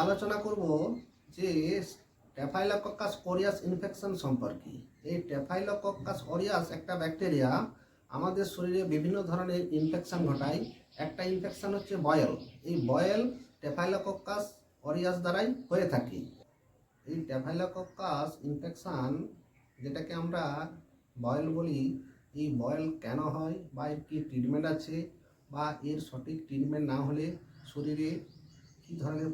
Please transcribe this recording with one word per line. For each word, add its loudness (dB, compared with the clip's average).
আলোচনা 4
করব 0
যে 0
Staphylococcus -2
aureus 4
infection -2
সম্পর্কে। -2
এই 0
Staphylococcus -2
aureus 2
একটা -6
ব্যাকটেরিয়া, 4
আমাদের 0
শরীরে 0
বিভিন্ন 2
ধরনের 2
ইনফেকশন 0
ঘটায়। 2
একটা -6
ইনফেকশন -2
হচ্ছে -4
বয়েল। 6
এই 2
বয়েল 6
Staphylococcus 0
aureus 2
দ্বারাই 4
হয়ে 4
থাকে। 0
এই -4
Staphylococcus -2
ইনফেকশন, -2
যেটাকে -6
আমরা 0
বয়েল 2
বলি, 2
এই 0
বয়েল 0
কেন -2
হয় -2
বা -4
এর -4
কী -4
ট্রিটমেন্ট 2
আছে -2
বা -2
এর 0
সঠিক -6
ট্রিটমেন্ট 0
না 2
হলে 0
শরীরে -2
কী -12
ধরনের -2